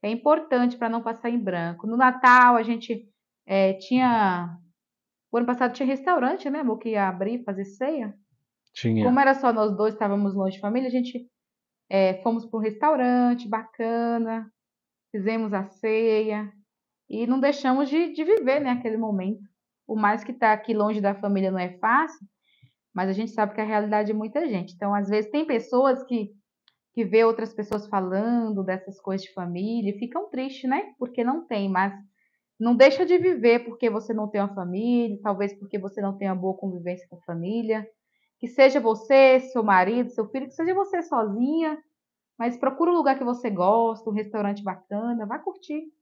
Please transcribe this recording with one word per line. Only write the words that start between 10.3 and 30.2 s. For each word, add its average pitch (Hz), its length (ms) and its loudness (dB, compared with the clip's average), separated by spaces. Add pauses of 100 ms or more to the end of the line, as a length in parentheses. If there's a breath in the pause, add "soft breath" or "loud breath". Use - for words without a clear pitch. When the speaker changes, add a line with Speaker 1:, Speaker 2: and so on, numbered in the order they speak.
Speaker 1:
longe 190 220 -2
de - 40 -16
família, 247 280 -2
a 240 40 -6
gente, 247 360 -4 (600)
é, 190 320 2
fomos 226 240 -2
pra 226 120 -6
um 214 40 -2
restaurante 247 840 2
bacana, 226 1000 -4 (640)
fizemos 220 400 -2
a 190 120 -2
ceia 214 880 0 (580)
e 226 180 -4
não 254 140 2
deixamos 277 500 2
de, 311 240 0
de 302 100 -4
viver, 302 360 2
né, 269 100 -2
aquele 240 260 -4
momento. 208 460 -4 (440)
Por 220 120 -4
mais 208 260 2
que 254 80 -12
tá 226 200 2
aqui 214 200 -2
longe 214 280 0
da 196 140 0
família 196 360 0
não 190 80 -4
é 180 200 -6
fácil, 254 460 0 (680)
mas 190 160 -2
a - 20 0
gente 208 200 -4
sabe 214 220 -2
que 220 60 -6
a 214 40 -2
realidade 214 480 0
é - 20 -2
muita 220 340 -4
gente. 190 260 -4
Então, 202 200 -2
às 202 140 -2
vezes, 214 240 0
tem 302 120 0
pessoas 254 600 0
que, 214 260 -4 (640)
que 233 100 0
vê 220 200 4
outras 226 280 0
pessoas 208 360 -8
falando 208 720 -2
dessas 190 380 -6
coisas 190 260 -6
de - 60 -20
família 196 580 -4
e 202 80 -6
ficam 247 320 -8